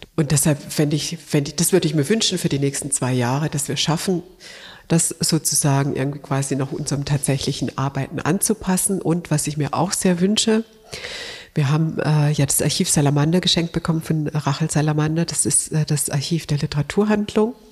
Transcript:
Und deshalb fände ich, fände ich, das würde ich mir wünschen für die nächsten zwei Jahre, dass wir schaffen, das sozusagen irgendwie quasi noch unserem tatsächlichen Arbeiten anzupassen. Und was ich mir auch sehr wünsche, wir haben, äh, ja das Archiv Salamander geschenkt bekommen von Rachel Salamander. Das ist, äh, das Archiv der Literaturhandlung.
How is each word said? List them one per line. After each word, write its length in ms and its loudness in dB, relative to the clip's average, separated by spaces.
Und 160 0
deshalb 280 2
fände 360 0
ich, 280 -4
fände 260 0
ich, 60 -10
das 160 2
würde 160 4
ich 60 -2
mir 160 2
wünschen 260 2
für 140 -2
die 80 0
nächsten 320 -2
zwei 240 0
Jahre, 340 0
dass 200 -4
wir 100 -2
schaffen, 440 0
das 320 2
sozusagen 760 0
irgendwie 220 -2
quasi 380 -2
noch 160 -2
unserem 340 -4
tatsächlichen 720 -2
Arbeiten 420 -4
anzupassen. 800 0
Und 300 -2
was 160 0
ich 100 -4
mir 160 -2
auch 200 0
sehr 280 2
wünsche, 440 2
wir 160 2
haben, 300 2
äh, 300 4
ja 160 2
das 160 0
Archiv 280 0
Salamander 500 4
geschenkt 320 0
bekommen 300 0
von 260 0
Rachel 420 -2
Salamander. 560 2
Das 200 -4
ist, 240 0
äh, 140 2
das 260 0
Archiv 360 -2
der 120 0
Literaturhandlung. 960 0